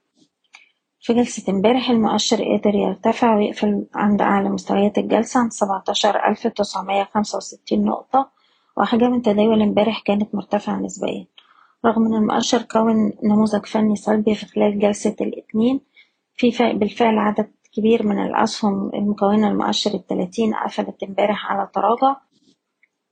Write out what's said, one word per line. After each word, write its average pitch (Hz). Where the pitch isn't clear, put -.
في -
جلسة 233
امبارح 233
المؤشر 214
قدر 208
يرتفع 214
ويقفل 208
عند 208
أعلى 202
مستويات 196
الجلسة 214
عند 233
سبعتاشر 202
ألف 214
تسعمية 196
خمسة 208
وستين -
نقطة، 262
وأحجام 240
التداول 220
امبارح 208
كانت 208
مرتفعة 202
نسبيًا، 190
رغم 226
إن 220
المؤشر 226
كون 220
نموذج 208
فني 214
سلبي 214
في 196
خلال 208
جلسة 208
الاثنين. 226
في 240
ف-، 240
بالفعل 220
عدد 208
كبير 220
من 196
الأسهم 202
المكونة 208
المؤشر 202
التلاتين 190
قفلت 202
امبارح 196
على 196
تراجع، 233